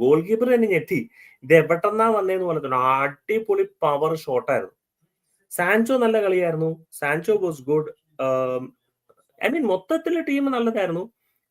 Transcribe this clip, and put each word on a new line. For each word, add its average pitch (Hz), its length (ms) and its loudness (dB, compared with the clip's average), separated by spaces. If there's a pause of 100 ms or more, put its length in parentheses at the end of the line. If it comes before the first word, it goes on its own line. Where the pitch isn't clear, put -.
ഗോൾ 143 200 4
കീപ്പർ 226 340 0
തന്നെ 226 140 2
ഞെട്ടി, 156 420 -2 (320)
ഇത് 139 120 4
എവിടെന്നാ 170 540 4
വന്നേന്ന് 190 360 0
പോലെ 156 200 -2
തന്നെ. 131 120 -2
അടിപൊളി 143 880 0
പവർ 160 540 -2
ഷോട്ടായിരുന്നു. 123 560 -2 (760)
സാൻചോ 226 480 2
നല്ല 226 240 2
കളിയായിരുന്നു. 165 680 -2
സാൻചോ 151 420 -2
was 180 220 -2 (160)
good. 151 120 0 (380)
Um, 127 500 -2 (760)
I 262 60 -2
mean, 302 140 -2
മൊത്തത്തില് 320 640 -2
ടീം 277 160 -2
നല്ലതായിരുന്നു. 226 680 -2 (380)